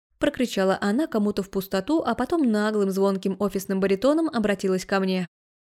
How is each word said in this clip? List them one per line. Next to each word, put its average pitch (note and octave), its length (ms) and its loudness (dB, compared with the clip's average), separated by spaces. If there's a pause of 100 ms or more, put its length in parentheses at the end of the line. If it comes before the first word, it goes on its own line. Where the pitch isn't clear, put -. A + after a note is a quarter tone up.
(200)
прокричала A3+ 600 0
она A#3 280 0
кому-то G#3 340 0
в F#3 80 -8
пустоту, G3 560 -2
а A#3 80 0
потом C4 380 0
наглым G#3 400 0
звонким F#3+ 480 0
офисным G3 400 -2
баритоном B3+ 500 2
обратилась G3 560 -2
ко G3 140 0
мне. F#3 260 0 (460)